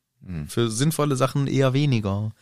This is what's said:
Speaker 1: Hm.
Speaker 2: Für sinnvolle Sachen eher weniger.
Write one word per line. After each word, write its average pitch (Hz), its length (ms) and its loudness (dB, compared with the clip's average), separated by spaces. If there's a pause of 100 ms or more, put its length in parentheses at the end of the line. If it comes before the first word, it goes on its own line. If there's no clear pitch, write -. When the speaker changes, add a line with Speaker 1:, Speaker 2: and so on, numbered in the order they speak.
(240)
Speaker 1:
Hm. 82 220 -8
Speaker 2:
Für 117 240 0
sinnvolle 147 460 0
Sachen 135 320 0
eher 135 240 2
weniger. 107 680 0